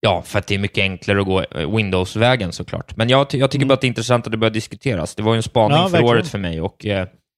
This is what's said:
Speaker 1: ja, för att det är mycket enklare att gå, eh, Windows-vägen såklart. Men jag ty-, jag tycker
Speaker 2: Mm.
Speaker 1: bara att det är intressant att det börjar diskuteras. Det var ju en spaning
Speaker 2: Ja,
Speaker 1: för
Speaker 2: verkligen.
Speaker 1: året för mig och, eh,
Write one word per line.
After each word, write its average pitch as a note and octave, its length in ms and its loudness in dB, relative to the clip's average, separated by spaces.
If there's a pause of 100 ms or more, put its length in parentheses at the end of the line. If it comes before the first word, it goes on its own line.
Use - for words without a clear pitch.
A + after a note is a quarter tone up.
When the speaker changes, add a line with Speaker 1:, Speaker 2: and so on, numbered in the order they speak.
Speaker 1:
ja, F#2 220 2
för - 160 -4
att G2 80 -4
det G2+ 80 0
är G2 40 -2
mycket G2+ 240 -2
enklare G2 380 0
att G2 60 0
gå, F#2 160 2
eh, E2 340 -4
Windows-vägen G#2 760 0
såklart. - 440 -10
Men A2+ 120 0
jag C3+ 220 4
ty-, C#3+ 80 -2
jag C3 120 2
tycker C#3 120 0
Speaker 2:
Mm. C#3 60 0
Speaker 1:
bara C3+ 60 6
att B2+ 60 -2
det C3+ 60 0
är - 20 4
intressant A#2+ 380 0
att A2+ 60 -6
det A2 60 -2
börjar A2 160 2
diskuteras. G#2+ 600 -6
Det G#2 80 -8
var A2 100 2
ju A#2 40 2
en A2+ 60 0
spaning A#2 360 2
Speaker 2:
Ja, F3 60 4
Speaker 1:
för F#3+ 80 -2
Speaker 2:
verkligen. A#2+ 240 4
Speaker 1:
året A2 120 0
för G#2 100 -6
mig E2+ 220 -4
och, F#2+ 260 -6
eh, F#2+ 220 -2 (300)